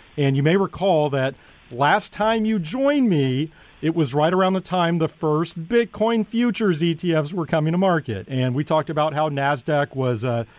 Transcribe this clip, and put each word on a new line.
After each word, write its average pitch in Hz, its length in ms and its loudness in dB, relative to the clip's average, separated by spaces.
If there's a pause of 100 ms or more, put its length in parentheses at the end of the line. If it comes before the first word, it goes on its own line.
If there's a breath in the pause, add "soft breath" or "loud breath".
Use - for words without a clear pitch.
(160 soft breath)
And 139 220 2
you 139 60 2
may 160 120 4
recall 180 540 2
that 135 260 -2 (360 soft breath)
last 143 420 0
time 220 320 0
you 220 120 0
joined 254 520 0
me, 143 420 0 (300 soft breath)
it 160 120 0
was 151 200 0
right 151 200 2
around 185 200 2
the 190 80 -2
time 170 380 0
the 156 100 0
first 160 580 -2
Bitcoin 226 580 0
futures 220 560 0
E 170 140 0
T 170 180 -2
Fs 156 200 -2
were 175 120 -4
coming 160 280 0
to 175 40 0
market. 160 520 0
And 127 260 -2
we 147 80 -2
talked 156 260 0
about 151 240 -2
how 151 140 0
NASDAQ 143 640 -2
was, 123 300 -2
uh, 117 220 -2 (120)